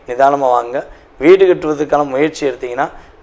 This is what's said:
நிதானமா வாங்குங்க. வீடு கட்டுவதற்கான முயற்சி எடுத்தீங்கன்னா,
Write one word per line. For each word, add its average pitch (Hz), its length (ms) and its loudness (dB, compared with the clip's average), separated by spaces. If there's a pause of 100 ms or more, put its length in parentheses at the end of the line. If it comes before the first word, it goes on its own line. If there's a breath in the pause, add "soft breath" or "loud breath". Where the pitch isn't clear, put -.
நிதானமா 135 400 0
வாங்குங்க. 123 360 -2 (360 soft breath)
வீடு 185 260 6
கட்டுவதற்கான 151 580 0
முயற்சி 147 440 -2
எடுத்தீங்கன்னா, 127 420 -6 (340 loud breath)